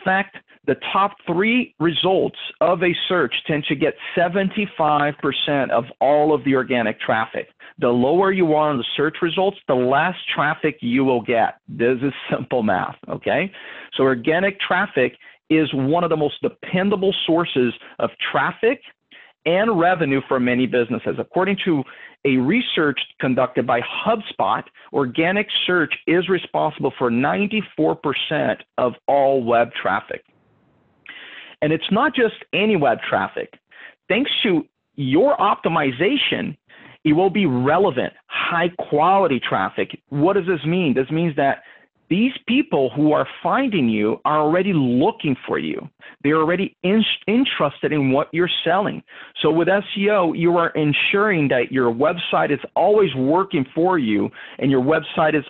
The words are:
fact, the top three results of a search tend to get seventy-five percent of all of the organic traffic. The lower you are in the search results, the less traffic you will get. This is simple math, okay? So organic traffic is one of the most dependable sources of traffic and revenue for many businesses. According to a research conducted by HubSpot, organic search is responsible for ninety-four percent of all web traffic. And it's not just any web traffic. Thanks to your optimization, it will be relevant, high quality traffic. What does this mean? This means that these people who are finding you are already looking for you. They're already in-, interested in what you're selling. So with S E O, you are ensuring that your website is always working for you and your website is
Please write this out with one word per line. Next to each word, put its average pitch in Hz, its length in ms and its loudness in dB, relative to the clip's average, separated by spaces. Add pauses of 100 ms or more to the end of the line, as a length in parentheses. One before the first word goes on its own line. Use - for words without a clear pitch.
fact, 190 340 -2 (280)
the 139 100 0 (180)
top 196 220 0 (120)
three 220 520 0
results 165 580 0 (240)
of 175 220 0
a 170 120 2 (120)
search 175 260 0 (140)
tend 151 180 -2
to 156 100 -2
get 139 200 -2 (200)
seventy-five 170 1040 0
percent 139 520 -2
of 117 140 0 (160)
all 147 320 4
of 127 100 0
the 135 120 2
organic 120 440 -2
traffic. - 500 -4 (280)
The 127 100 0
lower 147 440 2
you 175 240 2
are 151 160 2
in 139 60 -2
the 117 60 -4 (140)
search 156 240 -2
results, 185 360 -2 (100)
the 139 80 2
less 139 400 2 (200)
traffic 151 460 -2
you 123 240 0
will 123 160 2
get. 113 460 0
This 120 340 0
is 139 120 -2 (180)
simple 131 300 -2
math, 101 360 -2 (100)
okay? 131 440 -2 (440)
So 131 80 0
organic 156 560 0
traffic 180 580 0 (320)
is 156 240 2
one 147 300 0
of 165 60 0
the 160 80 0
most 147 240 -2
dependable 190 720 -2 (120)
sources 160 480 0 (260)
of 113 100 -2 (220)
traffic 165 500 -2 (640)
and 190 340 2
revenue 160 480 2
for 135 120 2
many 123 280 2
businesses. 120 500 -2
According 190 480 -2
to 151 180 0 (420)
a 135 100 2
research 151 640 0 (220)
conducted 127 440 0
by 127 140 0
HubSpot, 127 840 -4 (280)
organic 165 560 0 (180)
search 175 280 0 (120)
is 170 220 2
responsible 156 720 -2
for 123 100 2
ninety-four 165 840 0
percent 139 640 -2 (160)
of 123 160 2 (140)
all 139 360 4
web 117 260 2 (120)
traffic. - 420 -4 (1400)
And 151 120 2
it's - 180 -2
not 240 240 0
just 226 200 0 (180)
any 202 240 2
web 127 220 2 (100)
traffic. - 440 -4 (540)
Thanks 240 240 0 (120)
to 180 220 2 (300)
your 156 420 2
optimization, 165 1160 0 (480)
it 156 80 4
will 185 180 4
be 196 160 0
relevant, 135 680 0 (140)
high 170 420 -2 (200)
quality 160 520 2
traffic. 98 640 -4
What 151 260 0
does 185 140 -2
this 165 180 -2
mean? 165 280 0
This 131 180 -2
means 160 240 -2
that 139 280 0 (460)
these 226 220 2 (160)
people 156 440 0
who 151 200 2
are 139 160 0 (160)
finding 196 460 0
you 107 340 0
are 151 160 2
already 175 320 2
looking 139 640 0 (100)
for 85 140 -4
you. 76 280 -8 (360)
They're 151 140 2
already 175 460 -2
in-, 208 200 2 (240)
interested 180 640 0
in 135 200 2
what 143 200 2
you're - 180 0 (140)
selling. 180 400 -2 (380)
So 151 100 4
with 165 160 2
S 196 160 2 (140)
E 196 140 2
O, 175 200 2
you 170 240 2
are 170 140 2
ensuring 156 800 0
that 127 240 0
your 120 200 2
website 160 580 0
is 139 80 -2 (140)
always 185 420 2
working 156 500 0 (100)
for 175 240 2
you 107 300 0 (300)
and 135 120 2
your 131 100 4
website 156 560 0
is 135 120 -2